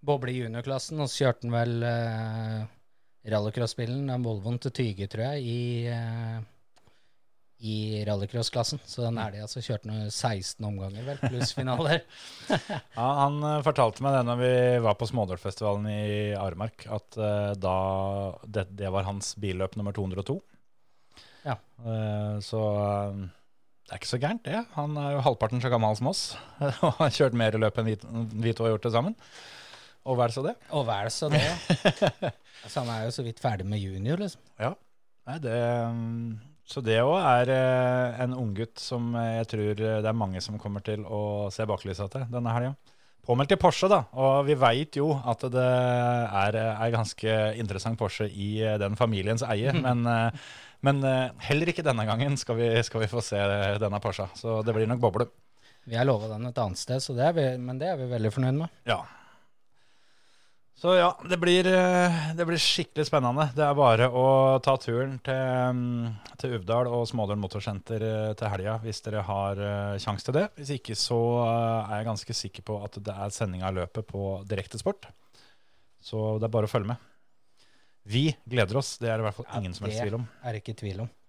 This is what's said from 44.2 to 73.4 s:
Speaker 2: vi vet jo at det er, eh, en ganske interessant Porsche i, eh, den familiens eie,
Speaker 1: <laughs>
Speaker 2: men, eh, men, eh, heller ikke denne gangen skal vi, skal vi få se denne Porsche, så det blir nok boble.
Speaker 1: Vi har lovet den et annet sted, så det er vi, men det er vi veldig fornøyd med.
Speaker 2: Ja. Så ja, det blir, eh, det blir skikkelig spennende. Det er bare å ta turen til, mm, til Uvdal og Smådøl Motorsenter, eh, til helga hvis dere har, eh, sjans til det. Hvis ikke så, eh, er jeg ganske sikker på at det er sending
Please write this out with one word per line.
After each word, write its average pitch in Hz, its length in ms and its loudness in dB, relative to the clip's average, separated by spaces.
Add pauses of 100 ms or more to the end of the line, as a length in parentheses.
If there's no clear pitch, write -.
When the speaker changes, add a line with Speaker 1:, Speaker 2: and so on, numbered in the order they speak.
Speaker 2:
vi 147 100 4
vet 127 400 4
jo 147 200 4
at 120 260 -2
det 127 200 2
er, 120 920 2
eh, 110 240 0
en 117 140 2
ganske 110 400 0 (180)
interessant 107 460 -4
Porsche 107 260 -2
i, 101 220 -4 (100)
eh, 110 200 2
den 101 200 0
familiens 110 480 2
eie, 113 320 0
Speaker 1:
<laughs> 127 80 0
Speaker 2:
men, 123 180 2
eh, 117 360 2 (420)
men, 139 220 2
eh, 131 240 2 (180)
heller 156 240 2
ikke 165 160 -4
denne 113 220 0
gangen 131 280 0
skal 117 220 -2
vi, 117 140 4 (100)
skal 113 220 -2
vi 101 80 -2
få 117 100 -2
se 104 160 -2 (380)
denne 101 260 0
Porsche, 95 320 -4
så 113 300 -4
det 113 100 2
blir 110 160 2
nok 120 140 0
boble. 110 240 4 (580)
Speaker 1:
Vi 117 100 -8
har 127 140 4
lovet 110 240 0
den 120 160 -6
et 117 80 -6
annet 101 240 -2
sted, 127 240 -4
så 139 80 -6
det 131 160 4
er 170 80 0
vi, 143 80 2 (100)
men 123 220 -6
det 165 140 -2
er 143 100 -4
vi 127 80 -4
veldig 110 240 0
fornøyd 131 300 2
med. 165 100 -10 (160)
Speaker 2:
Ja. 104 80 2 (1800)
Så 175 160 2
ja, 175 140 8 (180)
det 180 160 0
blir, 180 240 6
eh, 180 520 6 (200)
det 175 80 2
blir 165 160 0
skikkelig - 460 0
spennende. 139 420 2
Det 143 160 2
er 143 80 4
bare 123 400 8
å 135 480 8
ta 135 160 4
turen 131 380 -2 (100)
til, 135 80 -2 (400)
mm, 120 640 -4
til 131 160 -4
Uvdal 113 320 2
og 120 240 0
Smådøl 104 320 -2
Motorsenter, 104 640 -6
eh, 107 320 -2
til 113 140 -4
helga 101 320 -4
hvis 110 180 -8
dere 107 240 -4
har, 98 320 -2
eh, 101 400 -4
sjans 196 240 -4
til 131 140 -2
det. 175 80 2 (100)
Hvis 143 220 -12
ikke 120 180 -8
så, 120 240 0 (300)
eh, 113 420 0
er 107 80 -4
jeg 113 80 -4
ganske 113 380 -6
sikker - 180 -12
på 110 220 -6
at 101 180 -10
det 101 80 -8
er 101 240 -6
sending 92 320 -4